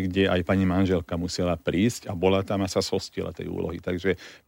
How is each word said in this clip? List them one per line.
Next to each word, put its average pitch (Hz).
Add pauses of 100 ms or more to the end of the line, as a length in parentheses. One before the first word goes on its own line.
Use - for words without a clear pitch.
kde 95
aj 90
pani 95
manželka 92
musela 87
prísť 98
a 98
bola 95
tam 98
a -
sa 98
zhostila 92
tej 85
úlohy. 87
Takže 90 (300)